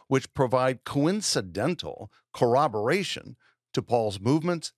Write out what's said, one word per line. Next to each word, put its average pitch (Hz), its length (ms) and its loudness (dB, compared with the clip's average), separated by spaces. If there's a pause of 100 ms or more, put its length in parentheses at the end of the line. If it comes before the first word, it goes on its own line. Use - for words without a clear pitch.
which - 260 0
provide 127 500 2
coincidental 139 1300 -2 (220)
corroboration 127 1000 0 (380)
to 127 80 0
Paul's 107 380 0
movements 156 580 -2